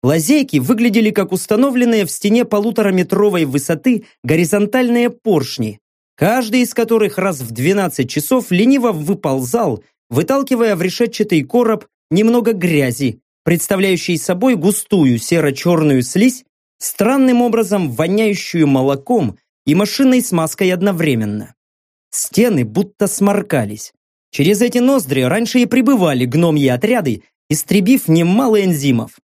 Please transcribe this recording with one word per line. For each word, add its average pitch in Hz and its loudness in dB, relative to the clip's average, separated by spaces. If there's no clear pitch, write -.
Лазейки 160 0
выглядели 220 2
как 196 -2
установленные 233 0
в - -8
стене 226 0
полутораметровой 202 0
высоты 160 -2
горизонтальные 233 0
поршни, 139 -4
каждый 226 0
из 247 -2
которых 226 0
раз 185 -4
в 117 -10
двенадцать 151 -2
часов 247 -2
лениво 233 2
выползал, 147 -2
выталкивая 233 0
в 160 -6
решетчатый 185 -2
короб 226 0
немного 226 2
грязи, 139 -2
представляющей 180 0
собой 190 0
густую 165 2
серо-черную 143 0
слизь, 208 0
странным 254 0
образом 208 0
воняющую 180 0
молоком 139 0
и 147 2
машинной 254 2
смазкой 180 -2
одновременно. 151 -2
Стены 202 0
будто 180 -4
сморкались. 175 -2
Через 190 2
эти 240 0
ноздри 233 0
раньше 208 0
и 240 4
прибывали 208 2
гномьи 147 2
отряды, 139 -2
истребив 196 0
немало 196 2
энзимов. 139 -2